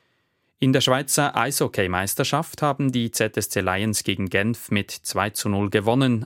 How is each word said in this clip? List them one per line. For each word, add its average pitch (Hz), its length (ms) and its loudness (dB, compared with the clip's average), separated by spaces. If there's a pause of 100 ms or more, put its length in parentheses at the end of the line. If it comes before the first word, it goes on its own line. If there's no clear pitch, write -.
(580)
In 131 140 4
der 135 80 4
Schweizer 139 560 2
Eishockeymeisterschaft 117 1200 0
haben 143 300 0
die 117 200 -2
Z - 260 0
S 104 100 -2
C - 140 -2
Lions 95 420 -2
gegen 95 260 -2
Genf 101 420 -2
mit 101 200 -2
zwei - 380 -2
zu - 180 -6
null 101 220 0
gewonnen, 113 560 2